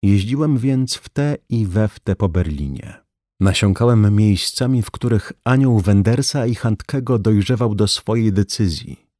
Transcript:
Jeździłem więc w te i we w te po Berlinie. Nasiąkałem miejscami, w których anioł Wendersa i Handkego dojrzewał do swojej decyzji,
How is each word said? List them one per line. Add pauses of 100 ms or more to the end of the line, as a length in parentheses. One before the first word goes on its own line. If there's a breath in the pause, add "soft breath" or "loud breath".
Jeździłem
więc
w
te (120)
i
we
w
te
po
Berlinie. (320)
Nasiąkałem
miejscami,
w
których (120)
anioł
Wendersa
i
Handkego
dojrzewał
do
swojej
decyzji, (140)